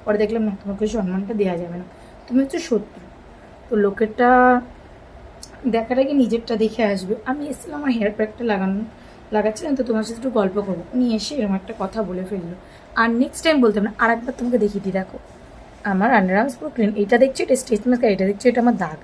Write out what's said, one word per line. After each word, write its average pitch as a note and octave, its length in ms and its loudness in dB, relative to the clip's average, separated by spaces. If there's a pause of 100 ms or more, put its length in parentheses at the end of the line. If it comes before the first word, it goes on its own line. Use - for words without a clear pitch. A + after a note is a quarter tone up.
পরে G#3 200 0
দেখলাম A3 240 0
না, G3+ 140 -2
তোমাকে G3 220 -4 (120)
সম্মানটা G3 460 -2
দেওয়া F#3 200 0
যাবে F3 200 -8
না, F3+ 40 -14 (400)
তুমি B3 180 0
হচ্ছে C#4 160 -4 (100)
শত্রু। - 340 -2 (640)
তো - 60 -2 (120)
লোকেরটা G#3+ 440 2 (1500)
দেখার A3+ 280 -2
আগে C#4+ 180 0
নিজেরটা A3+ 420 0
দেখে A3 200 0 (100)
আসবে। F#3 200 -4 (160)
আমি D4 220 -4
এসেছিলাম D4+ 280 -10
আমার C#4+ 180 -2
হেয়ার G#3 200 0
প্যাকটা G#3+ 340 -4
লাগানো, F#3+ 280 0 (560)
লাগাচ্ছিলাম, G#3+ 440 0
তো B3+ 100 0
তোমার A3 160 0
সাথে A3+ 140 -8
একটু B3 200 -4
গল্প F#3+ 160 0 (120)
করবো, F3 160 -6 (100)
উনি B3+ 120 2 (120)
এসে G#3+ 220 -6
এরকম G3+ 220 0
একটা A3+ 200 -12
কথা F#3+ 180 -6 (100)
বলে F#3 200 -6
ফেললো। F3+ 260 -8 (460)
আর A3+ 80 4 (120)
নেক্সট - 240 -2
টাইম D#4 200 4
বলতাম G#3 220 2
না, - 40 -4 (120)
আর A3+ 120 4
একবার A#3 240 -8
তোমাকে A#3+ 240 0
দেখিয়ে G3+ 220 -2
দিই, F#3+ 140 -4
দেখো, - 180 -10 (720)
আমার F#3+ 180 2 (100)
আন্ডার F#3 220 2
আর্মস C4+ 180 -2
পুরো D4+ 160 -8
ক্লিন। G#3+ 160 2 (120)
এটা G3+ 200 2
দেখছো, C4+ 220 0
এটা B3+ 160 2
স্ট্রেচ G#3 280 -2
মার্ক, B3 180 2
আর G#3 80 4
এটা F#3+ 140 0
দেখছো, G3+ 220 -4
এটা A#3+ 140 0
আমার A#3 180 4
দাগ D#3 200 -8